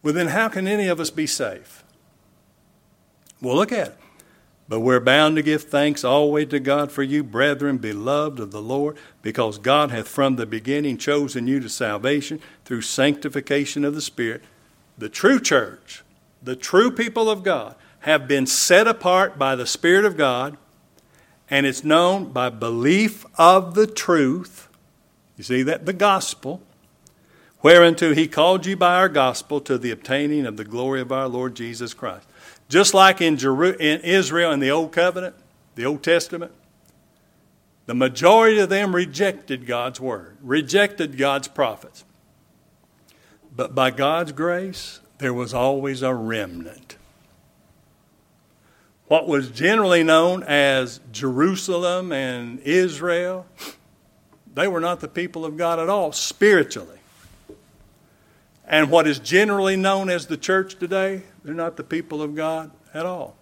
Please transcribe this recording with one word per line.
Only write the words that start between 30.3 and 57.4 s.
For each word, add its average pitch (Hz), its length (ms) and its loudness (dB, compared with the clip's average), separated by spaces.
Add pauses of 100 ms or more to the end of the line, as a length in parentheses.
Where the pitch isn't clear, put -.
of 107 100 -10
the 110 80 -10
glory 127 360 -6
of 123 120 -8
our 135 160 -4
Lord 127 260 -6
Jesus 117 400 -12
Christ." 92 320 -12 (420)
Just 180 240 4
like 190 280 8
in 160 160 2
Jeru-, 135 420 0
in 151 220 0
Israel 170 500 2
in 143 80 0
the 135 140 0
Old 156 180 -2
Covenant, 180 460 -2 (400)
the 117 100 -6
Old 139 160 -4
Testament, 170 480 -2 (1400)
the 120 80 -8
majority 180 640 6
of 190 100 2
them 196 280 0
rejected 160 680 -4
God's 120 360 -6
word, 110 420 -10
rejected 151 720 -2
God's 139 300 -2
prophets. - 580 -6 (1500)
But 127 220 -6
by 131 160 2
God's 151 400 -2
grace, 175 640 -6 (200)
there 131 160 -4
was 120 200 -8
always 135 480 -2
a 131 100 -2
remnant. 104 840 -8 (2000)
What 170 220 0
was 139 220 -2
generally 175 520 2
known 165 400 4
as 135 560 0 (140)
Jerusalem 175 1000 -2
and 127 500 -6
Israel, 175 840 -2 (1080)
they 156 140 -2
were 180 140 -2
not 170 200 -4
the 156 60 -12
people 175 380 -8
of 156 140 -10
God 170 200 -2
at 165 120 -2
all, 190 200 0
spiritually. - 880 0 (1700)